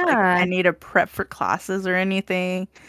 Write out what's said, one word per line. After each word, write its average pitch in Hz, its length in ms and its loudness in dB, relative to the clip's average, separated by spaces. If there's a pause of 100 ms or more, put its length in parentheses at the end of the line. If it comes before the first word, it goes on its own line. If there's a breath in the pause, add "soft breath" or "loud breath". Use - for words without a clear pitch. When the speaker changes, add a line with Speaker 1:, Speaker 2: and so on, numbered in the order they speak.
Speaker 1:
like, 311 180 2
Speaker 2:
Yeah. 180 220 4
Speaker 1:
I - 40 2
need 180 180 0
to 175 80 4
prep - 380 0
for 190 140 -6
classes 190 640 -4
or 185 100 0
anything." 185 720 -2 (200 soft breath)